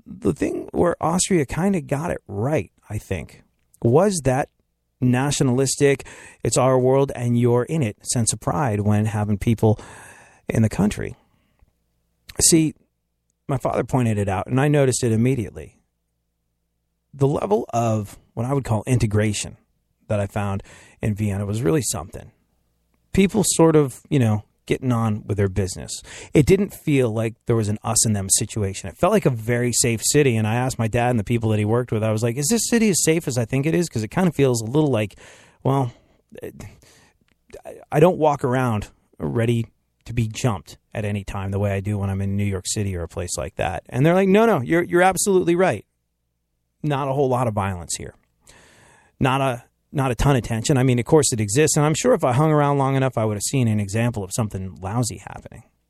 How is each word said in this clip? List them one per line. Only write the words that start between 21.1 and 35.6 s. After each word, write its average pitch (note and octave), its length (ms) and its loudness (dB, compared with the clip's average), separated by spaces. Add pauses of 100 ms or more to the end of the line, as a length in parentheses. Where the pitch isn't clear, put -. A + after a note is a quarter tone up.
Vienna G2+ 300 -2
was G#2 160 -4
really D#3 220 0
something. - 480 -8 (840)
People F#3+ 320 4
sort E3 300 4
of, D3 340 2
you D3 100 2
know, G#2+ 240 2 (220)
getting - 280 -2
on A2+ 340 -2
with G#2 100 -2
their G2+ 120 0
business. F#2 520 -6 (320)
It D#3+ 120 6
didn't G3 280 2
feel C3 380 0
like A2+ 240 -2 (120)
there A#2 80 2
was A2 120 0
an G#2+ 160 -2
us A2+ 220 0
and G#2+ 100 2
them F#2+ 140 -4
situation. G2 600 -2
It - 60 -16
felt F3+ 160 2
like G#3+ 140 2
a D3+ 40 6
very A#2+ 440 -2
safe A#2 300 0
city, C3+ 340 4
and G#2+ 100 2
I A2 80 0
asked B2+ 240 -4
my A2+ 80 0
dad A#2+ 220 0
and A#2+ 100 2
the G2 60 -2
people A2+ 240 0
that G#2+ 100 2
he G#2 60 0
worked A#2+ 260 0
with, G#2+ 100 0
I A2 120 0
was A2 100 0
like, A#2+ 140 -2
"Is D3 100 -4
this A3+ 220 0
city A3+ 200 4
as E3 140 0
safe E3 240 0
as B2 100 -4
I A#2+ 80 0
think C3+ 200 -2
it E3 100 0
is? E3+ 140 0
'Cause A2 140 -4
it A2 80 -4
kinda F3+ 200 0
feels B2+ 300 0
a A2 40 -8
little D3 240 0
like, G#2+ 280 -2 (460)